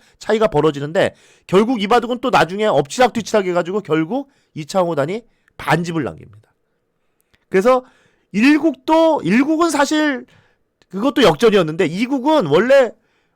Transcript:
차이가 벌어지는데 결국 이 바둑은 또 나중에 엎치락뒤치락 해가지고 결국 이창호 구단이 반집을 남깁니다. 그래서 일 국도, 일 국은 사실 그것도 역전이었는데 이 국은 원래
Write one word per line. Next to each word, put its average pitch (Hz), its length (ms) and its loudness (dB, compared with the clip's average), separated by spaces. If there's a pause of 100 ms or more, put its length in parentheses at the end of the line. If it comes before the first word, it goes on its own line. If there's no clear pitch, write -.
(200)
차이가 220 280 -2
벌어지는데 151 680 -2 (320)
결국 214 340 0
이 202 60 -4
바둑은 233 320 -2
또 262 100 -4
나중에 196 360 0
엎치락뒤치락 208 800 0
해가지고 180 360 -2
결국 160 480 -4 (240)
이창호 170 340 -4
구단이 165 360 -4 (340)
반집을 165 460 -4
남깁니다. 101 500 -14 (960)
그래서 247 340 0 (480)
일 262 280 2
국도, 320 640 2
일 220 200 2
국은 320 260 0
사실 285 560 -2 (640)
그것도 269 340 -2
역전이었는데 180 640 2
이 175 200 -4
국은 269 420 0
원래 226 440 4 (440)